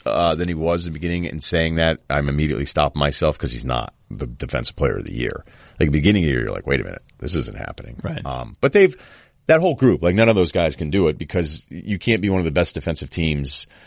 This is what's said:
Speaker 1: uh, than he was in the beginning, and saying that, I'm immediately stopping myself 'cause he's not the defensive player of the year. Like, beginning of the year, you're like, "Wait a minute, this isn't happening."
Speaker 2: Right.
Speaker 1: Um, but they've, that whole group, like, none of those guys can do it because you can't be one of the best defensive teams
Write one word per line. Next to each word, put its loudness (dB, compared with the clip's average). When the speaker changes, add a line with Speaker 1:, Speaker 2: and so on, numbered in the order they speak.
Speaker 1:
uh, 2
than -2
he -4
was -2
in -6
the -10
beginning, -2
and -8
saying 0
that, 2
I'm 0
immediately 0
stopping 0
myself 0
'cause -4
he's -10
not -4
the -8
defensive -6
player 0
of -6
the -10
year. -4
Like, 2
beginning 4
of 2
the 2
year, 0
you're -4
like, -8
"Wait 0
a -6
minute, -12
this -4
isn't -4
happening." -12
Speaker 2:
Right. -8
Speaker 1:
Um, -8
but 2
they've, 6
that 6
whole 2
group, 4
like, 4
none 6
of 6
those 4
guys 2
can -4
do 4
it 0
because -4
you -6
can't 2
be 0
one 2
of 0
the 0
best 0
defensive -6
teams -4